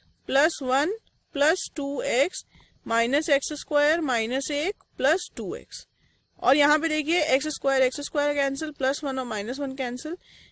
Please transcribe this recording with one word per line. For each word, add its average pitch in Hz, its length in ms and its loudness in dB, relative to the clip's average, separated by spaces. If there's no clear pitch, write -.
प्लस 330 340 4
वन 277 320 2
प्लस 302 420 2
टू 277 260 -4
एक्स 247 420 0
माइनस 233 440 0
एक्स 285 220 2
स्क्वायर 294 500 2
माइनस 254 480 -2
एक 302 320 -4
प्लस 294 360 2
टू 190 180 -6
एक्स। - 320 -12
और 269 140 4
यहाँ 294 220 4
पे 311 100 -2
देखिए 311 360 0
एक्स 269 240 0
स्क्वायर, 269 340 0
एक्स 254 180 0
स्क्वायर 294 340 -2
कैंसिल, 277 380 -2
प्लस 277 320 -2
वन 262 140 -4
और 262 80 -4
माइनस 220 320 -6
वन 269 160 -4
कैंसिल, 262 420 -6